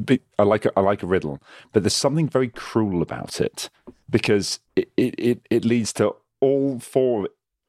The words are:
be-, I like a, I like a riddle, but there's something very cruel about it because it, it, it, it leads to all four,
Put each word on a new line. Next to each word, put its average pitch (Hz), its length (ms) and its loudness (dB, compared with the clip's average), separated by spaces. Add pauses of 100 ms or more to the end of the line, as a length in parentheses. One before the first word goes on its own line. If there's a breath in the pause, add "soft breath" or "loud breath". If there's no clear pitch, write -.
be-, 127 160 2 (180)
I 104 60 4
like 101 220 2
a, - 120 0
I 98 40 4
like 98 220 2
a 90 40 -6
riddle, 78 340 -2 (300 loud breath)
but 101 120 -6
there's 98 120 0
something 147 320 0
very 131 220 0
cruel 101 520 -2
about - 380 -8
it - 300 -6 (400)
because 104 500 0 (160)
it, - 220 -2
it, 127 200 0
it, - 320 0
it 113 160 0
leads 117 280 0
to 104 220 0 (260)
all 139 400 2
four, 123 480 0 (400)